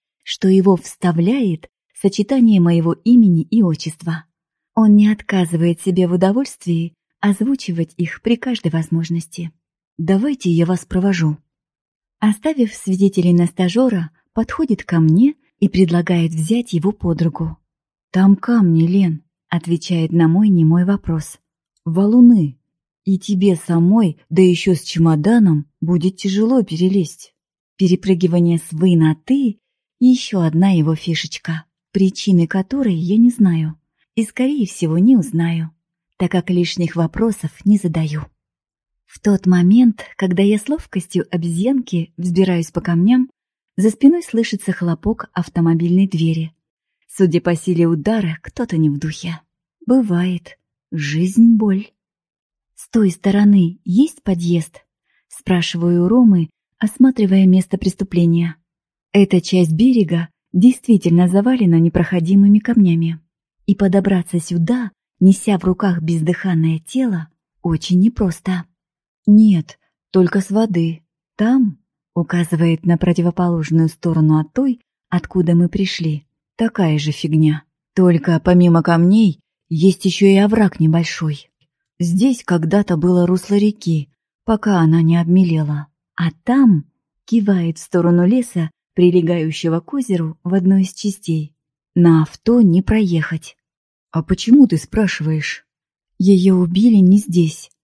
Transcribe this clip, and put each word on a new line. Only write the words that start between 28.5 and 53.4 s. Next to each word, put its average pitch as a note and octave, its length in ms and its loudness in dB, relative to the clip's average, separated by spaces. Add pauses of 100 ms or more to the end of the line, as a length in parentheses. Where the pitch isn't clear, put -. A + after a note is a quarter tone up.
с - 140 -10
«вы» F3 260 0
на D#3 160 2
«ты» — B3 460 -4 (400)
еще B3 420 0
одна E3 300 2
его D#3+ 240 0
фишечка, D#3+ 720 -8 (260)
причины F#3+ 560 0
которой G3 480 -4
я F3 220 -2
не A#3+ 120 4
знаю E3 500 -2 (360)
и, A3+ 80 -2
скорее B3+ 420 -4
всего, E3 320 -4
не A#3 200 4
узнаю, E3 520 -4 (480)
так F3+ 140 -4
как F3+ 180 -2
лишних F3 460 -4
вопросов E3 560 -4 (120)
не G#3 140 2
задаю. D#3 460 -6 (920)
В - 60 -20
тот G3+ 260 -2
момент, F#3+ 600 2 (100)
когда F#3 260 -2
я G3+ 160 2
с G#3 100 -10
ловкостью G3 640 -6
обезьянки F3 880 -4
взбираюсь F3 540 -2
по E3 100 -8
камням, G#3+ 480 0 (480)
за G#3+ 140 2
спиной D#4+ 320 2
слышится A3 480 -6
хлопок F3 640 -6
автомобильной E3+ 760 0
двери. D#3+ 440 -4 (560)
Судя E3+ 320 0
по F3 160 -2
силе E3+ 300 -2
удара, E3+ 560 -2
кто-то - 340 -10
не D#3+ 140 2
в C#3+ 80 -4
духе. D#3+ 420 -10 (460)
Бывает. F#3 720 -2 (340)
Жизнь — F3+ 640 2
боль. G#3 340 -2 (800)
«С - 160 -20
той G#3+ 220 0
стороны G3 760 2